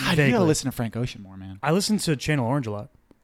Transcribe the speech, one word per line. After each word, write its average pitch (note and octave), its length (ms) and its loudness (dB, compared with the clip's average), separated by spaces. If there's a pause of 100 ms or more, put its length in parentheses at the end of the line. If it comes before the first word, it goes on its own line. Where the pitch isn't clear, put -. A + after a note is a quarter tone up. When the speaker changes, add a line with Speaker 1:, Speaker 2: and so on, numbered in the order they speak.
Speaker 1:
gotta E3+ 120 2
Speaker 2:
vaguely. F#3 300 6
Speaker 1:
listen D3 240 2
to - 40 -4
Frank A2+ 220 -4
Ocean A#2 260 -4
more, F#2+ 140 -18
man. F#2+ 260 -14
Speaker 2:
I D3 100 0
listen G3 260 2
to D#3 180 0
Channel C#3 300 0
Orange C3 200 0
a G#2+ 40 -6
lot. G#2 180 -8 (360)